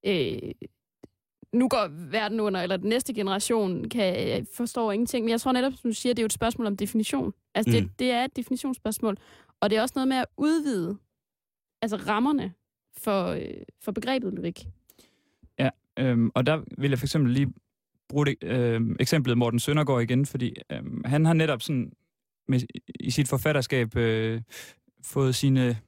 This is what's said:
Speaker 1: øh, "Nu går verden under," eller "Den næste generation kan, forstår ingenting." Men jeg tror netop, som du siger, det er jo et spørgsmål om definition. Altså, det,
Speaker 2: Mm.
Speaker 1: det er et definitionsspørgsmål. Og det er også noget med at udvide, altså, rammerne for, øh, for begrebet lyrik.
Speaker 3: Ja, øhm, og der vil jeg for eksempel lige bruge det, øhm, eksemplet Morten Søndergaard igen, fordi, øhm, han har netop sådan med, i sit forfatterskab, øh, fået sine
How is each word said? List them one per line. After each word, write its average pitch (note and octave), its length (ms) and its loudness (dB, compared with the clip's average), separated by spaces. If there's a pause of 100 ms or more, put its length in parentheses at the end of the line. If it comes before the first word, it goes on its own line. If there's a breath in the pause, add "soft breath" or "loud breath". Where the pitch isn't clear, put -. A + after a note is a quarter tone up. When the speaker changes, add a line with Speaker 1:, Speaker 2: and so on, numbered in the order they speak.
Speaker 1:
øh, D3 320 0 (1160)
"Nu B3 140 4
går F3 440 -2
verden G#3+ 280 -2
under," G3 220 0
eller F#3 160 -2
"Den F#3+ 120 -2
næste B3 240 -2
generation G3+ 760 0
kan, A3 580 0 (100)
forstår A#3 340 -2
ingenting." A3+ 340 -2
Men A3+ 40 0
jeg A#3 120 0
tror C4 100 0
netop, B3+ 220 2
som B3 160 -4
du A3 60 -2
siger, B3 180 0
det A3+ 60 -2
er A3+ 40 2
jo - 20 2
et G#3 80 -2
spørgsmål A3+ 340 -2
om G3+ 100 -2
definition. G#3+ 560 -2 (220)
Altså, G#3 160 2
det, - 120 4
Speaker 2:
Mm. F#2 60 -4 (100)
Speaker 1:
det B3+ 120 2
er A#3+ 140 0
et - 100 -8
definitionsspørgsmål. A#3+ 840 -4 (440 loud breath)
Og G#3 80 2
det A3 80 2
er A3 40 2
også B3+ 140 -2
noget C4 120 0
med C4 100 2
at B3+ 80 0 (120)
udvide, C4+ 600 0 (840)
altså, G#3+ 160 -2
rammerne A3 560 0 (440)
for, G3 300 0
øh, - 140 -4 (420)
for A3 80 -6
begrebet A3+ 420 -2
lyrik. F3+ 340 -8 (920 soft breath)
Speaker 3:
Ja, C3+ 100 2 (300)
øhm, A#2+ 360 4
og B2+ 100 2
der D3+ 160 2 (160)
vil C#3 120 0
jeg C3 100 2
for D3 60 -4
eksempel C3+ 280 2
lige C3+ 200 2 (560)
bruge D3 160 2
det, C#3+ 180 0
øhm, A#2 560 2
eksemplet B2 380 2
Morten A#2 220 4
Søndergaard C#3+ 420 2
igen, B2+ 240 2
fordi, B2+ 300 -4 (160)
øhm, - 340 -8
han D3 200 4
har E3 80 6
netop D#3 280 2
sådan A#2+ 300 -2 (560)
med, B2+ 140 2 (380)
i - 120 -4
sit C#3+ 160 2
forfatterskab, C3 680 0
øh, A2+ 460 2 (640 loud breath)
fået C3 320 2
sine B2+ 420 4 (100)